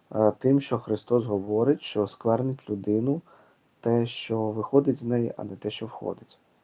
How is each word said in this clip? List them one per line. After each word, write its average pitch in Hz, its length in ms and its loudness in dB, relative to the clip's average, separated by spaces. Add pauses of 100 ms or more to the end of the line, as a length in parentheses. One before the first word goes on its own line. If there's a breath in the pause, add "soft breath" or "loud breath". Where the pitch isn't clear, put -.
(140)
е, 107 240 4
тим, 135 220 4
що 127 180 -2
Христос 113 460 0
говорить, 107 580 0
що 104 240 -2
сквернить 123 640 -2
людину 110 500 0 (600 soft breath)
те, 117 260 2
що 113 340 -6
виходить 113 580 2
з 120 60 -10
неї, 117 320 0
а - 80 -8
не 95 120 -10
те, 104 140 -6
що 110 160 -10
входить. - 520 -10 (260)